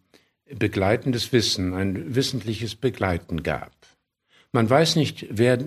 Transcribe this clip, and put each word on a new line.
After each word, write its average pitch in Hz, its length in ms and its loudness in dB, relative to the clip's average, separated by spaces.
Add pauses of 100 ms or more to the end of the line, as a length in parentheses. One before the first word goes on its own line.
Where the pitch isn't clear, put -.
(460)
begleitendes 107 840 0
Wissen, 95 420 2
ein 98 420 -4
wissentliches 117 600 -4
Begleiten 90 680 -2
gab. 69 300 -6 (800)
Man 113 180 2
weiß 160 280 4
nicht, - 340 -2
wer, 120 360 4